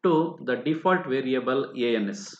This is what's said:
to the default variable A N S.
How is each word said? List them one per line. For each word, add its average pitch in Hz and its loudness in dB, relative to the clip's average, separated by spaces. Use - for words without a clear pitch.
to 165 2
the 123 0
default 160 0
variable 127 0
A 120 2
N 101 0
S. 101 -12